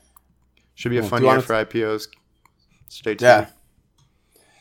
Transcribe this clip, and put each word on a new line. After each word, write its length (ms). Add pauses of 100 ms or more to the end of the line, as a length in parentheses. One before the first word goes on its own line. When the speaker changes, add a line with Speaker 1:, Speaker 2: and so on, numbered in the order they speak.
(760)
Speaker 1:
Should 160
be 80
a 20
Speaker 2:
Cool. 100
Speaker 1:
fun 100
Speaker 2:
Do 60
you 40
Speaker 1:
year 60
Speaker 2:
wanna 100
Speaker 1:
for 80
I 100
P 200
Os. 240 (800)
Stay 260
tuned. 60
Speaker 2:
Yeah. 260 (1160)